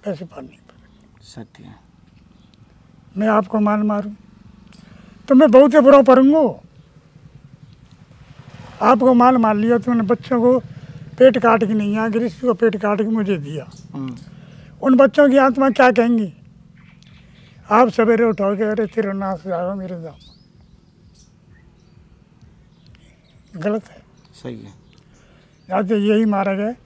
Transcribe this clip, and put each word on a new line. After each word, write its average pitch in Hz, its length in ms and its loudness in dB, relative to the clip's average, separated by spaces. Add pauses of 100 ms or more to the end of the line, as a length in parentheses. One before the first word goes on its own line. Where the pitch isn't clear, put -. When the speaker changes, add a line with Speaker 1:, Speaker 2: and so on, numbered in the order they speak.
Speaker 1:
वैसे 180 180 -12
पार - 160 -20
नहीं - 160 -20
पड़ेगी। - 680 -20
Speaker 2:
सत्य - 360 -20
है। 101 120 -20 (1400)
Speaker 1:
मैं 214 100 -2
आपको 214 320 -2
माल 208 200 0
मारूं 208 340 -4 (1120)
तो 277 80 2
मैं 269 160 6
बहुत 262 240 6
बुरा 277 260 6
पढ़ूंगा। 262 580 2 (2250)
आपको 247 320 2
माल 247 240 4
मार 220 180 0
लिया, 226 220 0
तुमने 233 240 -2
बच्चों 233 400 -4
को 247 180 2 (580)
पेट 254 200 4
काट 226 260 0
के 202 100 -4
नहीं, 208 200 -4
यहाँ 220 180 -4
गृहस्थ 226 300 -6
को 247 120 -2
पेट 220 220 -2
काट 208 220 -4
के 214 100 -4
मुझे 208 300 -4
दिया, 143 320 -12 (240)
Speaker 2:
हम्म। 131 240 -12 (640)
Speaker 1:
उन 269 160 2
बच्चों 277 320 4
की 262 80 2
आत्मा 269 320 0
क्या 254 220 2
कहेंगी? 233 420 -2 (1400)
आप 233 180 2
सवेरे 226 340 0
उठोगे, 202 400 -4
"अरे 214 220 -4
तेरा 202 280 -6
नाश 190 340 -8
जाओ, 180 280 -6
मेरे 185 260 -12
जाओ।" 160 140 -18 (3500)
गलत 208 340 -8
है। - 140 -20 (400)
Speaker 2:
सही 117 180 -14
है। 101 120 -20 (960)
Speaker 1:
या 185 120 -4
तो 208 140 -2
यही 214 300 0
मार्ग 196 340 -4
है 220 260 -8